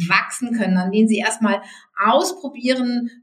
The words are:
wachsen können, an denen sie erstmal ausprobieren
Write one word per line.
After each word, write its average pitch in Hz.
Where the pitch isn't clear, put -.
wachsen 226
können, 190
an 185
denen 220
sie 214
erstmal 202
ausprobieren 247